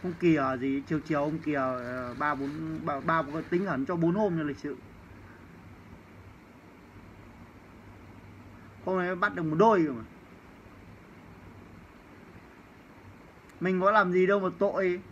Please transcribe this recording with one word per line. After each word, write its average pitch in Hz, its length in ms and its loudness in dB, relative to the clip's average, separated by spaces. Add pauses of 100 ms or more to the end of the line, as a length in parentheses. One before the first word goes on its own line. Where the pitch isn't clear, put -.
Hôm 180 140 -4
kia 160 240 6 (160)
gì, 135 280 0
chiều 156 120 0
chiều 151 200 0
hôm 151 200 -2
kia, 151 140 -2
ờ, 127 640 -2
ba, 147 160 0
bốn, 156 500 -6
ba, 143 140 -4
ba, 165 240 0 (260)
tính 180 160 2
hẳn 135 200 0
cho 180 100 -2
bốn 170 200 4
hôm 202 220 2
cho 160 60 0
lịch 143 140 -4
sự. 147 200 -8 (4000)
Hôm 190 120 -2
nay 180 180 -2
bắt 185 200 0
được 175 80 -2
một 156 160 0
đôi 208 240 8
rồi 139 120 0
mà. 110 80 -10 (3500)
Mình 185 220 2
có 196 100 6
làm 202 200 6
gì 185 140 6
đâu 196 140 4
mà 185 100 0 (100)
tội. 190 420 2 (100)